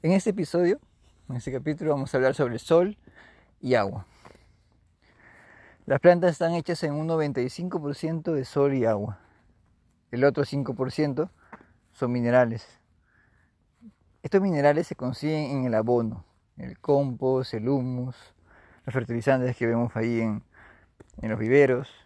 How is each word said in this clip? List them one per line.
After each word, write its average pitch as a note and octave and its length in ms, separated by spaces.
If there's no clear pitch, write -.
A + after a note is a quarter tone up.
En E3 100
este G3 180
episodio, F3+ 480
en B2+ 60
este B2 160
capítulo, D3+ 400
vamos C#3 200
a C3+ 60
hablar C3 160
sobre A#2+ 240
sol F3+ 400
y B2 160
agua. G2 320
Las C3+ 140
plantas F3 320
están E3+ 240
hechas E3 260
en D3 120
un D#3 120
noventa D#3 340
y B2 120
cinco F3+ 280
por C#3+ 140
ciento D#3+ 400
de C3+ 100
sol C#3 300
y B2 120
agua. G#2 340
El B2 140
otro C#3+ 200
cinco C3+ 300
por C3 180
ciento D3+ 380
son B2 200
minerales. A#2+ 680
Estos F#3+ 180
minerales D3+ 460
se - 80
consiguen D3+ 560
en C3 140
el A#2 100
abono, A2+ 500
el - 220
compost, C3 720
el A2+ 160
humus, B2+ 480
los B2 80
fertilizantes B2+ 600
que A#2+ 120
vemos A#2 280
ahí A#2 240
en, G#2+ 240
en A2+ 80
los G#2+ 80
viveros. B2+ 560